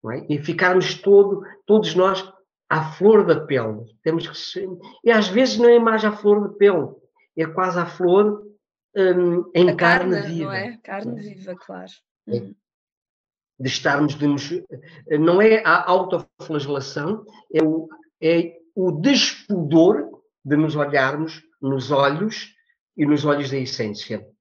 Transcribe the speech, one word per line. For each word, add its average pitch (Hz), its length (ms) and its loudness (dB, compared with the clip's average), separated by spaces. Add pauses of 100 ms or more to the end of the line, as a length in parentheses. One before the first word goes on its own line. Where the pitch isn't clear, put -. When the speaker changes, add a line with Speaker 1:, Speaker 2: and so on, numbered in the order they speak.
Speaker 1:
não 113 80 -10
é? 139 180 -10
E 147 140 -2
ficarmos 180 520 0
todo, 202 460 4 (240)
todos 175 300 2
nós 190 320 0 (420)
à 156 220 -4
flor 202 340 4
da 156 140 2
pele. 113 460 -4 (180)
Temos 165 240 -2
que - 100 -16
se-, 190 300 -12 (360)
e 226 80 4
às 208 160 2
vezes 214 300 0
não 240 120 6
é 240 100 8
mais 220 240 2
à 214 80 0
flor 208 380 2
da - 60 -12
pele, 180 320 4 (500)
é 160 80 -2
quase 175 340 -4
à 175 60 -2
flor, 196 580 2 (520)
hum, 180 600 2
em 180 140 4
Speaker 2:
A - 60 -2
Speaker 1:
carne 175 400 2
Speaker 2:
carne, 160 120 -6
Speaker 1:
viva, 165 180 -6
Speaker 2:
não 196 80 -8
é? 220 300 -8
Carne 214 280 -12
Speaker 1:
não 233 80 -12
é? - 20 -16
Speaker 2:
viva, 190 340 -16
claro. 185 360 -18 (360)
Speaker 1:
É. 214 60 -8
Speaker 2:
Uhum. 196 220 -8 (1000)
Speaker 1:
De 131 120 -8
estarmos 147 460 -2
de 147 120 -2
nos, 143 220 -2 (680)
não 175 240 4
é 220 240 4
a 175 240 2
autoflagelação, 160 1400 -4 (280)
é 160 100 2
o, 160 240 -2 (340)
é 170 360 0 (180)
o 185 160 -2
despudor 175 1300 0 (220)
de 143 140 0
nos 151 180 0
olharmos 147 680 -2 (200)
nos 135 280 -6
olhos 147 640 -2 (440)
e 151 80 0
nos 143 180 0
olhos 143 280 -2
da 139 60 -6
essência. 110 680 -8 (140)